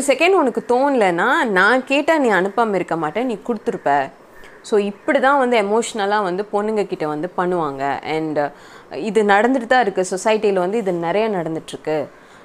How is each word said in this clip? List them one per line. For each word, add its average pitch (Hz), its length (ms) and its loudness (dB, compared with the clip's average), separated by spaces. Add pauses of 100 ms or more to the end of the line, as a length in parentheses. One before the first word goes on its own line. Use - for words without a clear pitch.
செகண்ட் 285 220 4
உனக்கு 294 380 2
தோணலைன்னா, 247 760 2
நான் 214 400 4
கேட்டா 294 340 2
நீ 262 120 2
அனுப்பாம 202 460 0
இருக்க 170 200 -2
மாட்டே, 160 280 -4
நீ 240 140 -4 (100)
கொடுத்துருப்ப." 170 640 -2 (540)
So, 214 140 2
இப்படி 208 400 -2
தான் 269 180 4
வந்து 247 240 2
எமோஷனலா 208 640 0
வந்து 185 300 -4
பொண்ணுங்க 208 340 -2
கிட்ட 170 200 -4
வந்து 151 300 -6
பண்ணுவாங்க. 147 640 -2
And, 156 380 -4
uh, 143 120 -2 (440)
இது 208 280 0
நடந்துட்டு 220 440 2
தான் 254 140 4
இருக்கு. 190 280 -2
சொசைட்டில 208 440 0
வந்து 190 240 0
இது 190 160 -2
நிறைய 175 360 -2
நடந்துட்டுருக்கு. 160 760 -4 (400)